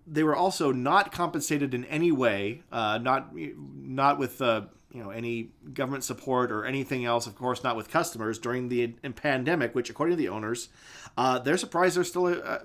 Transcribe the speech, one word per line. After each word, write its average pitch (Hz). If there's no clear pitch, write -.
they 156
were 151
also 175
not 156
compensated 147
in 123
any 165
way, 113
uh, 110
not, 131
not 139
with, 127
uh, 113
you 120
know, 101
any 117
government 135
support 127
or 107
anything 131
else. 120
Of 107
course, 123
not 123
with 107
customers 113
during 123
the 120
in-, 139
pandemic, 135
which 123
according 160
to -
the 127
owners, 107
uh, 127
they're 139
surprised 175
they're 175
still, 180
uh, -